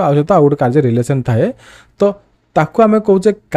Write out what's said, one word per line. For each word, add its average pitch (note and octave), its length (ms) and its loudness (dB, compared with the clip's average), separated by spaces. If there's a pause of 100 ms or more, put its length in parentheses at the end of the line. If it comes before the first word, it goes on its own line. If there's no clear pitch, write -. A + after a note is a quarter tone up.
ଆଉ C#3+ 80 0
ସହିତ D3 220 -2
ଆଉ D#3 80 4
ଗୋଟେ C#3+ 180 2
କାର୍ଯ୍ୟ C#3 260 0
ରିଲେସନ୍ B2 400 -2
ଥାଏ, A#2+ 180 0 (540)
ତ - 20 2 (540)
ତାକୁ D#3 260 -2
ଆମେ G#3+ 160 2 (100)
କହୁଛେ F#3+ 220 2 (260)